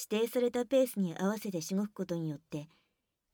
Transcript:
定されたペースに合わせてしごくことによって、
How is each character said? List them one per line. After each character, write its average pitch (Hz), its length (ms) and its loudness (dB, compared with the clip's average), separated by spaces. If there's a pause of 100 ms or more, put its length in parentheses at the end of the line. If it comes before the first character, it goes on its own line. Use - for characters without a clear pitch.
定 220 180 2
さ 240 140 0
れ 240 100 4
た 240 160 -2
ペ 262 160 6
ー 254 60 4
ス 202 120 -4
に 175 160 0
合 190 120 0
わ 214 100 -2
せ 208 120 -8
て 170 120 -4
し 190 120 -4
ご 202 120 0
く 208 60 -12
こ 190 120 -8
と 175 120 -2
に 160 120 -2
よ 165 80 -4
っ - 40 -16
て、 151 280 -10 (640)